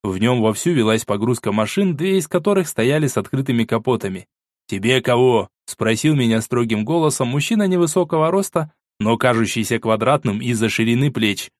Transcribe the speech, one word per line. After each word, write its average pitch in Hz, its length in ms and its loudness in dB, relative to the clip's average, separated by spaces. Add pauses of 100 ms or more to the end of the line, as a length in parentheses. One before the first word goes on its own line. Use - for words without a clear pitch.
В 95 140 -4
нём 120 220 2
вовсю 110 320 0
велась 110 320 2
погрузка 110 460 -2
машин, 143 460 0
две 190 220 0
из - 100 -4
которых 190 400 0
стояли 139 400 0
с - 80 -4
открытыми 120 480 -2
капотами. 104 640 -2 (400)
«Тебе 113 340 0
кого?» 120 460 2 (180)
спросил 113 480 0
меня 117 260 2
строгим 110 440 -2
голосом 151 440 0
мужчина 196 380 0
невысокого 170 640 0
роста, 175 420 -2 (260)
но 110 180 2
кажущийся 113 640 0
квадратным 113 600 0
из-за 120 280 -2
ширины 120 420 0
плеч. 107 500 -2